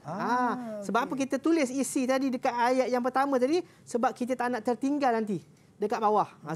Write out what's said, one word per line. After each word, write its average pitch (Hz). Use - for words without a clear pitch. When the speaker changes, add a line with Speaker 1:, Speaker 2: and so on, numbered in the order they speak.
Speaker 1:
Ah, 147
Speaker 2:
Ha, 226
sebab 214
Speaker 1:
okey. -
Speaker 2:
apa 339
kita 262
tulis 311
isi 269
tadi 262
dekat 254
ayat 247
yang 254
pertama 262
tadi? 311
Sebab 233
kita 247
tak 247
nak 233
tertinggal 262
nanti 208
dekat 214
bawah. 208
Ha, 147